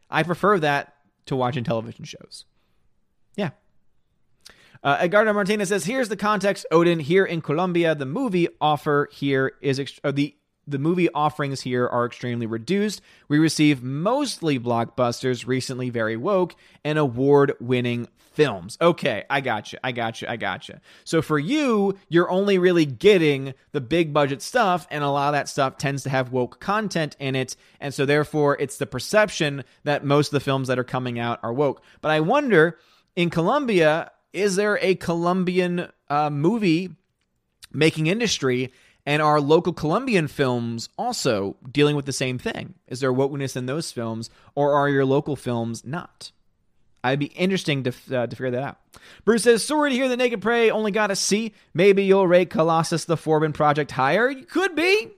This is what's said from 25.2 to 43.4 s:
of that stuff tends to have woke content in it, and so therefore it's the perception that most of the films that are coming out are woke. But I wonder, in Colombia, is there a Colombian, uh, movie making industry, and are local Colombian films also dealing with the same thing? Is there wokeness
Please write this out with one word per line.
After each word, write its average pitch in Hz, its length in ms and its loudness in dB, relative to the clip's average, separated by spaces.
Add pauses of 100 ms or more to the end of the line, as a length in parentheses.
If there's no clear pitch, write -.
of 147 40 0
that 139 160 -2
stuff 135 280 -2
tends 139 260 -4
to 135 80 -6
have 127 200 0
woke 123 280 -2
content 190 600 -4
in 135 160 -4
it, 131 200 -4 (240)
and 139 140 -8
so 139 120 0
therefore 147 540 2
it's 143 180 -6
the 139 80 -4
perception 143 800 -2 (220)
that 143 200 -2
most 143 220 4
of - 60 -6
the 139 60 0
films 135 280 -2
that 127 100 0
are 123 60 0
coming 127 340 -6
out 117 240 -4
are 117 100 -4
woke. 135 300 -2 (180)
But 151 120 -2
I 156 80 2
wonder, 180 580 4 (380)
in 170 160 0
Colombia, 175 800 2 (220)
is 190 220 -2
there 208 260 0
a 185 120 2
Colombian, 180 920 -2 (220)
uh, 147 200 0
movie 175 640 0 (800)
making 156 340 0
industry, 135 640 0 (320)
and 147 160 0
are 151 220 2
local 165 320 2
Colombian 185 540 0
films 117 680 -2
also 123 600 -2 (160)
dealing 147 240 2
with 139 100 -4
the 139 80 -6
same 127 240 -4
thing? - 380 -10 (120)
Is 123 120 -12
there 131 120 0
wokeness 139 440 -2